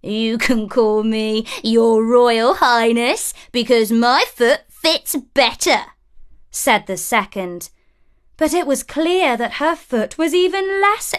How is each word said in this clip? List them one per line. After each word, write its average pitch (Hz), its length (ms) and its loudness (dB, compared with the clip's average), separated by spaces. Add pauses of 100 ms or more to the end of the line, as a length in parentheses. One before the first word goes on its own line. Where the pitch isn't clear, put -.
"You 226 360 -2
can 226 300 0
call 214 340 0
me 220 440 -2 (180)
your 226 400 2
Royal 240 500 4
Highness 233 800 0 (160)
because 233 400 2
my 240 340 2 (100)
foot 247 340 2
fits - 480 -2 (180)
better," 254 600 0 (560)
said 214 360 0
the 190 100 -6
second. 185 760 -6 (680)
But 311 180 0
it 339 140 -2
was 247 160 -2
clear 330 520 -2
that 233 180 -6
her 320 200 -2
foot 220 420 -4
was 320 160 -2
even 381 480 0
less 403 380 0